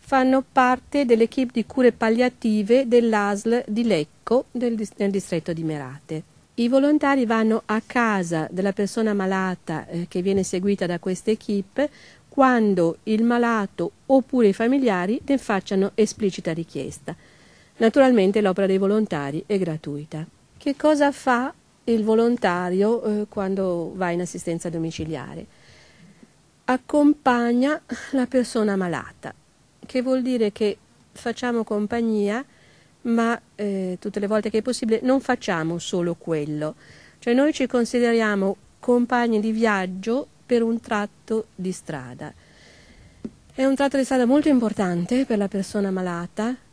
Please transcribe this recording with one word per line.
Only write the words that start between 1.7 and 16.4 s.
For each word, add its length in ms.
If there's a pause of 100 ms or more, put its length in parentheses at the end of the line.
palliative 960
dell'A 480
S 80
L 240
di 160
Lecco, 640
del 240
dis-, 220
nel 160
distretto 400
di 100
Merate. 600 (320)
I 120
volontari 580
vanno 420
a 200
casa 640
della 220
persona 420
malata, 720
eh, 220
che 140
viene 200
seguita 440
da 120
questa 320
equipe, 580 (400)
quando 760
il 180
malato 680 (140)
oppure 420
i 40
familiari 720
ne 140
facciano 560
esplicita 580